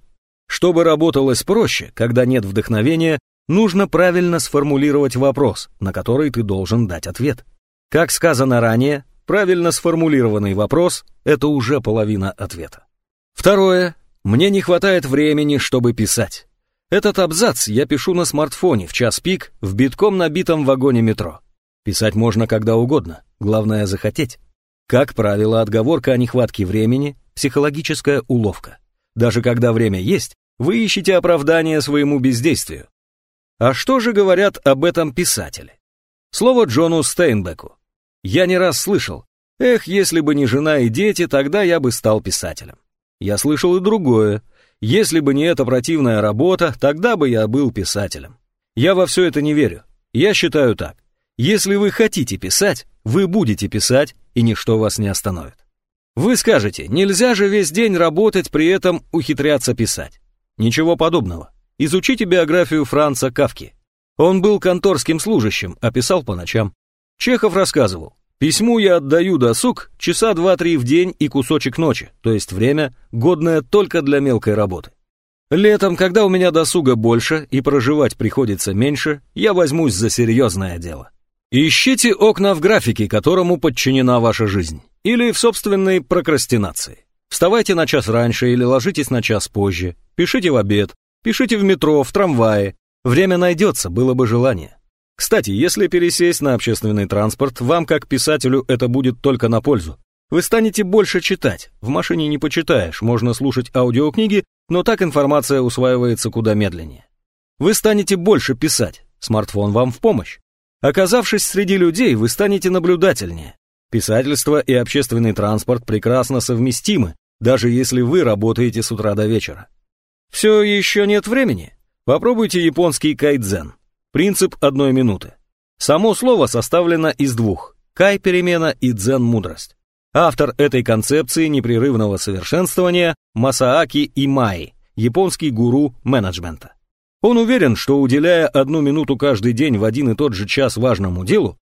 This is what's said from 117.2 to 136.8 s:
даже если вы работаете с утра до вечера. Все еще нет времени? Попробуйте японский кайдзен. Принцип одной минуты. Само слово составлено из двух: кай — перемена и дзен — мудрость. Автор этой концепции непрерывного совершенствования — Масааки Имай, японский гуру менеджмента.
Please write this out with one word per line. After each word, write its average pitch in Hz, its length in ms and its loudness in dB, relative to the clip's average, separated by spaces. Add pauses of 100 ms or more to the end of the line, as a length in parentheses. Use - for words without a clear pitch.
даже 120 300 2
если 123 300 0
вы 147 240 2
работаете 113 580 0
с - 80 -6
утра 104 240 -4
до 107 120 0
вечера. 104 420 -4 (640)
Все 214 300 4
еще 202 420 0
нет 208 240 0
времени? 208 440 -2 (320)
Попробуйте 180 600 0
японский 156 500 0
кайдзен. 104 600 -2 (380)
Принцип 185 480 0
одной 139 320 2
минуты. 123 400 0 (440)
Само 185 380 2
слово 233 320 2
составлено 160 640 0
из 135 240 -2
двух: 110 420 -2 (180)
кай — 196 260 2
перемена 175 600 0
и 123 120 0
дзен — 120 320 0
мудрость. 110 500 -4 (380)
Автор 147 440 0
этой 131 280 2
концепции 135 640 0
непрерывного 117 680 0
совершенствования — 175 1000 -2 (180)
Масааки 135 800 0
Имай, 127 600 -2 (200)
японский 147 560 0
гуру 123 540 0
менеджмента. 87 680 -4 (480)